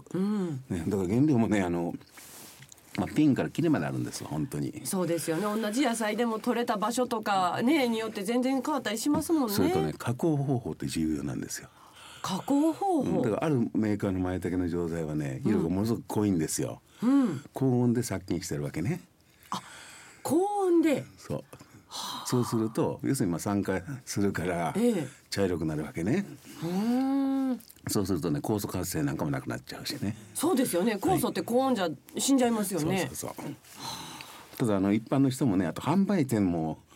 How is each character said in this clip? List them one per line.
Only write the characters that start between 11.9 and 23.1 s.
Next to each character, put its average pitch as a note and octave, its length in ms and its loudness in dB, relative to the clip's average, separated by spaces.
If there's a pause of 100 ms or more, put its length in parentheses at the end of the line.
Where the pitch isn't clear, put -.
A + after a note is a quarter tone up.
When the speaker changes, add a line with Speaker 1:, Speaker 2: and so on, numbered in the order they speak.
Speaker 1:
加 F#3 160 -4
工 D4 340 2
方 F4 300 0
法？ - 0 -
Speaker 2:
う - 60 0 (100)
ん、 - 40 2
だ A#2 60 2
か G2 80 2
ら、 - 80 0
あ E3 60 2
る B2 240 4
メ G#2+ 180 2
ー G2 60 2
カ G#2+ 80 -2
ー F#2+ 60 2
の F#2 80 0
舞 F2+ 200 0
茸 F2+ 160 -2
の F2+ 140 0
錠 F2 180 0
剤 E2 160 -2
は D#2 100 -4
ね、 D2 300 -4
色 F#3+ 180 2
が D#2+ 60 0
も F#2+ 140 0
の A2 40 0
す A#2 60 0
ご F#2 60 -2
く D2+ 80 -12
濃 G#2+ 180 0
い G2+ 60 4
ん F2+ 80 2
で D#2 100 0
す - 140 -4
よ。 A#1+ 180 -6 (220)
Speaker 1:
う G#3+ 40 0
ん。 B3+ 40 4
う C#4 220 6
ん。 C3+ 200 -8
Speaker 2:
高 B2 300 2
温 A#2+ 100 6
で A#2 100 2
殺 F#2+ 220 -4
菌 E2+ 160 -2
し - 80 -8
て D#2 80 -4
る D2 60 -2
わ D2 80 -4
け D#2 100 -4
ね。 D3+ 220 -2 (480)
Speaker 1:
あ、 F#3 100 -6 (640)
高 G4 400 0
温 E4+ 180 6
で？ C#4+ 240 4 (140)
Speaker 2:
そ - 160 -8
う。 - 100 -6 (440)
Speaker 1:
は - 340 -10
あ。 - 40 -12
Speaker 2:
そ B2 140 2
う A#2 60 2
す A#2 100 0
る A2 140 0
と、 A2+ 340 0
要 C3+ 100 2